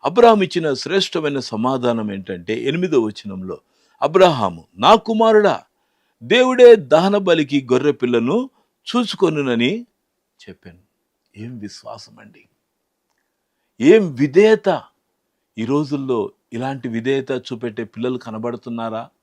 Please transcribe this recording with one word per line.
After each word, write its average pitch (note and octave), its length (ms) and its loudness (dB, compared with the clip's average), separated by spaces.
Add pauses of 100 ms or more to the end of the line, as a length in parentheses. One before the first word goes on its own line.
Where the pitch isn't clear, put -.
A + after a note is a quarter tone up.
అబ్రహాం A3 360 4
ఇచ్చిన E3 320 -2
శ్రేష్టమైన D3+ 640 -4
సమాధానం A#2+ 720 -4
ఏంటంటే, G2 500 -8
ఎనిమిదో D#3 380 0
వచనంలో, F#2+ 580 -8 (420)
అబ్రహాము, C#3 640 2 (120)
"నా D3 180 4
కుమారుడా, G#3+ 680 2 (600)
దేవుడే B3 520 8
దహన E3+ 420 2
బలికి D#3 540 0
గొర్రెపిల్లను B2+ 800 0 (460)
చూసుకొనునని" D#3 880 -2 (680)
చెప్పాను. F2 300 -20 (580)
ఏం A#2+ 200 -16
విశ్వాసం A2 600 -18
అండి, G#2+ 240 -20 (1400)
ఏం E3+ 340 4
విధేయత! F3+ 680 2 (760)
ఈ A2 80 -6
రోజుల్లో C3+ 640 -4 (220)
ఇలాంటి B2+ 340 -8
విధేయత B2+ 440 -4
చూపెట్టే A#2+ 520 -10
పిల్లలు B2 340 -8
కనబడుతున్నారా? A2+ 920 -10 (140)